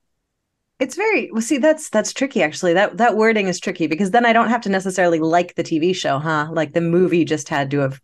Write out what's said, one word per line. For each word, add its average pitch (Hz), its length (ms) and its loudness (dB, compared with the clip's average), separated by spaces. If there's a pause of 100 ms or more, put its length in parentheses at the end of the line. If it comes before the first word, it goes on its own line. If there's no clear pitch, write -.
(800)
It's 262 160 -4
very, 381 380 -2
well, 226 80 -2
see, 269 160 -2
that's, 311 320 0
that's 214 240 -2
tricky, 269 280 -2
actually. 156 320 0
That, 196 240 2
that 220 200 2
wording 214 300 2
is 180 120 -4
tricky 180 280 -4
because 175 240 -2
then 233 140 4
I 226 60 4
don't 226 180 4
have 233 120 0
to 202 80 -6
necessarily 185 500 2
like 170 360 0
the 165 80 -4
T 160 160 -2
V 180 140 2
show, 143 260 -2
huh? 151 320 -2
Like, 156 220 -2
the 170 60 2
movie 170 460 2
just 151 240 -4
had 143 220 -2
to 143 80 0
have, 135 240 -2